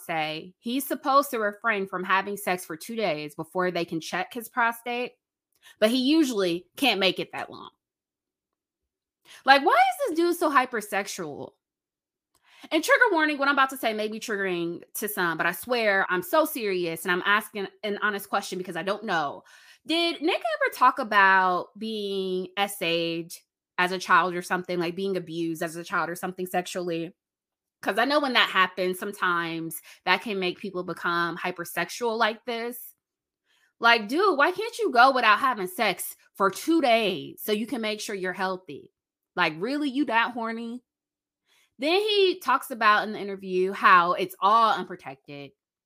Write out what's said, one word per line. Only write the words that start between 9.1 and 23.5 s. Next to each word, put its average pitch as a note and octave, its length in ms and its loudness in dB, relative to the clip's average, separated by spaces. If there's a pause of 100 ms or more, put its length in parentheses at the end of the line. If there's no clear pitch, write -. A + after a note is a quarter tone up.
Like, C4+ 200 8
why G4+ 80 6
is E5+ 360 4
this D#4 80 -2
dude E4+ 180 2
so E4+ 160 0
hypersexual? G3+ 1000 -2 (1160)
And D#4 140 0
trigger B4 200 4 (100)
warning, D4+ 240 2
what C4+ 100 0
I'm C#4 80 2
about C4+ 140 4
to C4+ 80 -10
say A#3 160 -2
may G#3+ 160 -4
be G#3+ 100 -8
triggering F3+ 600 -4 (140)
to G#3+ 120 -6
some, F3 300 -2
but E3+ 100 0
I F3 60 0
swear G#3+ 560 0
I'm F3+ 120 0
so D#4 220 2
serious F#3 600 -4
and F#3+ 100 -2
I'm F3+ 120 0
asking G3+ 420 0 (160)
an G3+ 180 -4
honest G3+ 280 -4
question G3 280 -4
because F3+ 180 -10
I E3 80 -6
don't G#3 220 -4
know. D3+ 380 -4 (440)
Did E4 340 0
Nick F4 140 0
ever D5+ 420 -2
talk C4 220 4
about F#3+ 680 4 (100)
being G3 800 -4
S G3+ 240 -4
A'd E3+ 520 -2 (460)